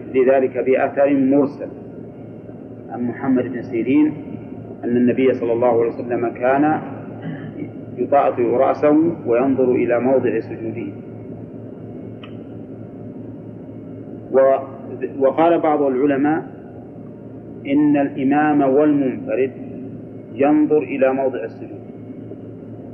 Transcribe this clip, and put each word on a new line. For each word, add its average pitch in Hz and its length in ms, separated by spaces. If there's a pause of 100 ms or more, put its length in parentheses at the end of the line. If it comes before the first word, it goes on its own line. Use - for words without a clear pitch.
(140)
لذلك 127 440
بأثر 135 560
مرسل 135 540 (1200)
عن 120 120
محمد 127 420
بن - 180
سيرين 139 500 (720)
أن 120 120
النبي 123 380
صلى 117 180
الله 117 280
عليه 117 80
وسلم 117 400
كان 139 520 (1160)
يطأطئ 127 580
رأسه 147 560 (140)
وينظر 131 440
إلى 120 300
موضع 120 400
سجوده. 110 460 (3500)
و-، 135 260 (600)
وقال 156 420
بعض 151 220
العلماء 139 600 (1200)
إن 147 300
الإمام 143 640
والمنفرد 135 880 (840)
ينظر 151 440
إلى 131 340
موضع 131 320
السجود، 104 360 (1120)